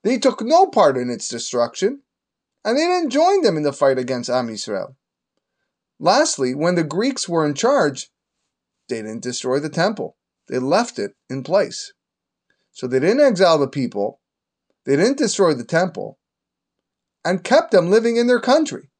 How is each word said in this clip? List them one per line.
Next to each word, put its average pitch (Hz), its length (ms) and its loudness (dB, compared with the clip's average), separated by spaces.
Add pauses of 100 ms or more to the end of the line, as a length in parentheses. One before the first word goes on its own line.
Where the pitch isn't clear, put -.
They 247 120 2
took 226 260 0
no 330 240 4
part 151 300 2
in 123 140 -4
its 113 180 -8
destruction, 123 720 -4 (640)
and 233 140 0
they 330 80 0
didn't 349 240 0
join 349 320 2
them 196 140 2
in 151 80 -4
the 139 80 0
fight 135 260 2
against 123 320 -6
Am 123 160 0
Yisrael. 104 480 -8 (1040)
Lastly, 160 560 0
when 170 220 0
the 170 80 0
Greeks 202 440 -4
were 165 160 0
in 147 100 -2
charge, 202 580 0 (760)
they 113 140 -6
didn't 110 220 -10
destroy 127 340 -4
the 151 100 -6
temple. 175 480 -4 (300)
They 127 140 -6
left 170 400 -2
it 101 160 -8 (120)
in 135 140 -8
place. - 520 -4 (760)
So - 160 -12
they 127 140 0
didn't 220 220 2
exile 180 360 4
the 139 80 2
people, 117 540 -4 (640)
they 135 100 0
didn't 240 240 2
destroy 196 340 2
the 120 120 -4
temple, 165 560 -4 (1040)
and 180 180 -2
kept 320 300 2
them 175 180 4
living 226 260 4
in 240 120 2
their 247 100 4
country. 277 500 0 (100)